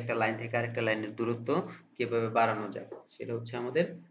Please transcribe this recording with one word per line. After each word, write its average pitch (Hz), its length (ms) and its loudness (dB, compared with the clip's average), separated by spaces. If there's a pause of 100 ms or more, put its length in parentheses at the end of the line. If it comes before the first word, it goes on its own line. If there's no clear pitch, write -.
একটা 117 200 -2
line 110 200 4
থেকে 117 180 -2
আরেকটা 117 280 -2
লাইনের 107 320 0
দূরত্ব 117 300 0 (460)
কিভাবে 117 320 2 (100)
বাড়ানো 110 280 4 (100)
যায়, - 140 -8 (260)
সেটা 117 220 -8
হচ্ছে 117 240 -8
আমাদের 127 240 2 (260)